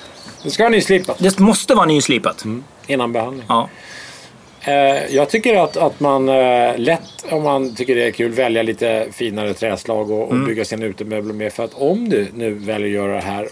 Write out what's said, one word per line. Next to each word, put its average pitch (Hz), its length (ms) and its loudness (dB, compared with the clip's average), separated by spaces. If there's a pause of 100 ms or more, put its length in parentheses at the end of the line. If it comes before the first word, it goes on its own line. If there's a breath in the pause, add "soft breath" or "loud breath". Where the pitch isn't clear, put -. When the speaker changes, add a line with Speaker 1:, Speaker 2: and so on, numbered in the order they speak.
(440 loud breath)
Speaker 1:
Det 143 80 -6
ska 202 120 2
vara 233 80 4
nyslipat. 190 480 2
Speaker 2:
Det 185 200 2
måste 220 360 4
vara 185 100 6
nyslipat. 131 600 2
Speaker 1:
Mm. 113 180 -6 (240)
Innan 123 240 0
behandling. 120 380 -4
Speaker 2:
Ja. 117 200 0 (920 loud breath)
Speaker 1:
Eh, 139 540 2
jag 147 140 4
tycker 226 340 2
att, - 140 -2
att 143 220 0
man, 135 300 2
eh, 123 480 4
lätt, 160 540 -2
om 156 120 0
man 135 320 0
tycker 127 200 0
det 120 120 2
är 110 40 -2
kul, 117 200 -2
välja 113 320 0
lite 113 480 -2
finare 107 420 -4
träslag 107 580 -4
och, 107 160 -2
och - 40 -6
Speaker 2:
Mm. 131 160 0
Speaker 1:
bygga 110 180 -2
sina 113 200 -6
utemöbler 107 480 -6
med. 107 200 -4
För 117 100 -6
att 113 100 -8
om 202 360 -2
du 104 240 0
nu 117 200 -4
väljer 104 340 -4
att 101 60 -2
göra 101 200 -2
det 101 80 -4
här 101 300 -6